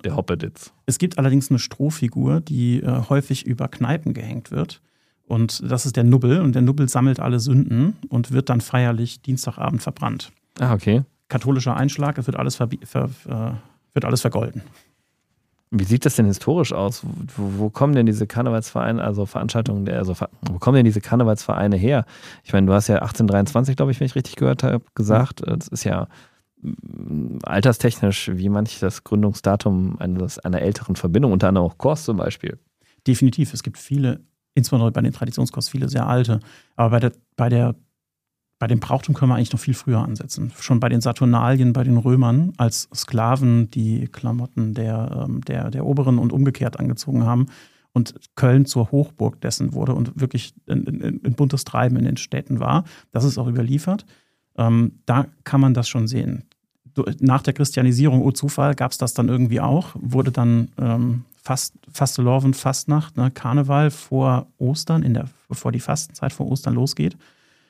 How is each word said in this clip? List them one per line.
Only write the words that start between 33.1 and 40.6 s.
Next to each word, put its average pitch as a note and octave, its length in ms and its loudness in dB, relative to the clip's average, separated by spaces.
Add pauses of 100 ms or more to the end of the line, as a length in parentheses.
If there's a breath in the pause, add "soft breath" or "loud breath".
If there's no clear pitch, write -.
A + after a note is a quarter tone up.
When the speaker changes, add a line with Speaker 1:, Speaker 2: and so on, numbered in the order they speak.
Speaker 2:
Es - 80 -10
gibt - 160 -10
viele, C3+ 400 -2 (360)
insbesondere A#2 360 2
bei A#2 120 0
den B2 100 2
Traditionskors, B2 560 -4
viele C3 200 -4
sehr B2 200 -2
alte. A#2 320 2 (340 loud breath)
Aber A#2 160 2
bei A#2+ 80 4
der, A#2+ 140 2 (240)
bei A#2 120 0
der, A#2+ 280 2 (840)
bei A2+ 80 -4
dem A2+ 120 2
Brauchtum C3 360 -2
können B2+ 160 2
wir A#2+ 60 2
eigentlich A#2+ 180 -2
noch A2+ 60 -2
viel C3+ 120 -2
früher A#2 280 -2
ansetzen. - 600 -8